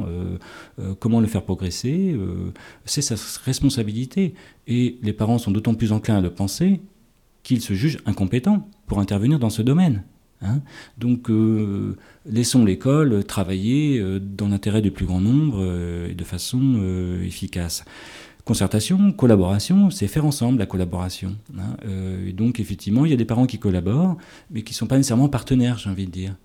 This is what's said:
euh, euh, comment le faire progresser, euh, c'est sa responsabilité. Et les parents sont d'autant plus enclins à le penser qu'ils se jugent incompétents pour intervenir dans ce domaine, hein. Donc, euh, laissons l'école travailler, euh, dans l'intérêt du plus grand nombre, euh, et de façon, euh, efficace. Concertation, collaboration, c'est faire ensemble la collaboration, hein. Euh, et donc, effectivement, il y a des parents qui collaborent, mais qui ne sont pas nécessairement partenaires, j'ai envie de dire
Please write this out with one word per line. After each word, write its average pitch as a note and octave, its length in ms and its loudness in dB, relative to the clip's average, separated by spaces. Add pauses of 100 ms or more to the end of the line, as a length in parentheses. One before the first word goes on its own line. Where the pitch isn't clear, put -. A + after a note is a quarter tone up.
euh, F2+ 300 -6 (420)
euh, F#2+ 220 -6
comment A2+ 180 2
le A2 80 4
faire G2 160 -2
progresser, B2+ 680 -2
euh, F2+ 400 -6 (320)
c'est - 160 -4
sa A2+ 160 -2 (280)
responsabilité. B2+ 880 0 (340)
Et B2 340 0
les G#2+ 120 -2
parents A2+ 240 2
sont G#2 120 -2
d'autant G#2+ 240 2
plus A2 180 0
enclins G#2+ 260 2
à - 20 2
le F2 100 0
penser F3 520 0 (600)
qu'ils A#2+ 200 0
se - 100 -6
jugent B2+ 320 0
incompétents B2 640 0 (180)
pour G2+ 140 -2
intervenir G#2 380 2
dans A#2 120 0
ce A2 120 -2
domaine, C3+ 420 2 (380)
hein. B2 180 0 (380)
Donc, A#2+ 320 0
euh, G#2+ 680 2 (300)
laissons A#2 380 4
l'école A#2 600 4
travailler, A2+ 760 0
euh, F#2+ 220 -2
dans G2 280 -4
l'intérêt G2+ 340 0
du G2 80 4
plus F#2 160 -4
grand F2+ 160 0
nombre, C3 360 2
euh, F2 520 -4
et F2 40 -8
de E2+ 100 -6
façon, A2 360 -4 (160)
euh, F2+ 480 -2
efficace. F2+ 600 -6 (600)
Concertation, A#2 680 2
collaboration, A#2 800 4
c'est - 160 -2
faire D3+ 180 0
ensemble C3 360 0
la G2 60 -2
collaboration, F2+ 680 -4 (240)
hein. F#2+ 260 -8
Euh, F#2+ 440 -6
et F#2+ 40 -6
donc, A2+ 280 0
effectivement, G#2 440 0
il E3 60 2
y C#3+ 40 2
a - 20 2
des A2 80 2
parents B2 220 2
qui G#2+ 120 -4
collaborent, G#2 600 0 (340)
mais A2 100 -6
qui - 100 -12
ne - 40 -8
sont A2+ 100 -4
pas C3 100 2
nécessairement C3 320 4
partenaires, B2 500 0
j'ai G2+ 120 -6
envie F#2+ 160 -4
de F2 60 -8
dire F#2 320 -6